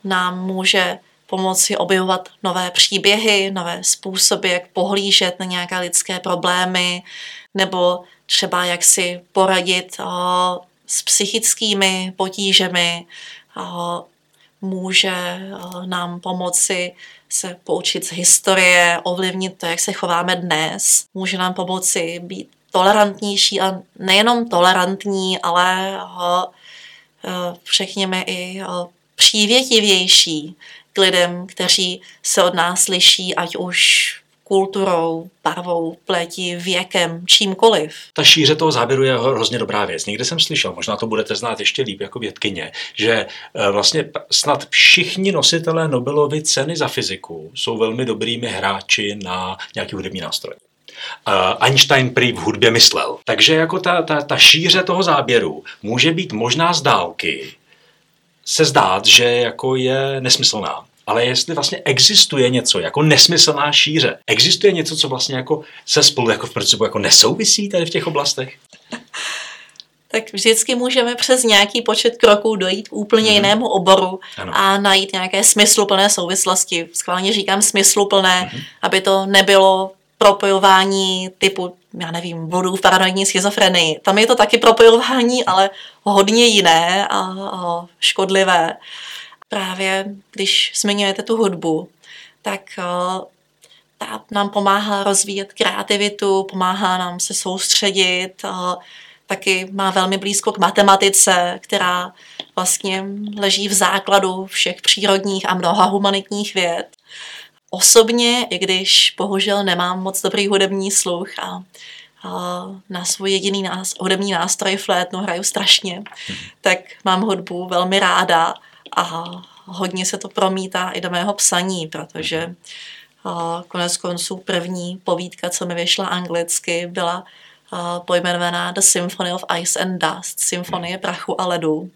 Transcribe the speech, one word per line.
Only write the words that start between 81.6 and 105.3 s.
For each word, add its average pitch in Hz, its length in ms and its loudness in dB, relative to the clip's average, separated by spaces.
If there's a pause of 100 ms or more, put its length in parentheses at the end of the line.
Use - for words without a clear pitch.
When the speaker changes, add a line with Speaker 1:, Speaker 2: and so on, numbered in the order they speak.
Speaker 1:
já 170 120 -8
nevím, 170 380 -8
vodu 185 260 -2
v 190 60 -6
paranoidní 190 440 2
schizofrenii. 185 720 2
Tam 196 180 2
je 226 100 4
to 233 80 4
taky 214 220 4
propojování, 240 880 6
ale 196 240 4 (340)
hodně 202 420 4
jiné 185 600 4
a, 202 100 -2 (340)
a 175 340 -6 (140)
škodlivé. 185 800 2 (720)
Právě 190 560 -4 (260)
když - 400 0 (100)
zmiňujete 202 420 0
tu 226 140 0
hudbu, 175 520 -2 (520)
tak, 196 200 -8 (180)
eh, - 20 -8 (1160)
ta 220 340 -12
nám 202 180 -2
pomáhá 202 540 0
rozvíjet 202 500 -2
kreativitu, 202 920 0
pomáhá 185 540 -2
nám 180 220 -6
se - 140 -6
soustředit, 185 1000 0 (120)
eh, 196 40 -6 (800)
taky 190 440 -2
má 196 200 0
velmi 190 260 0
blízko 196 340 -2
k 196 60 -8
matematice, 196 1080 4
která 180 480 -2 (440)
vlastně 190 480 -2 (340)
leží 196 300 0
v 202 60 -4
základu 190 720 2
všech - 360 -4
přírodních 196 680 0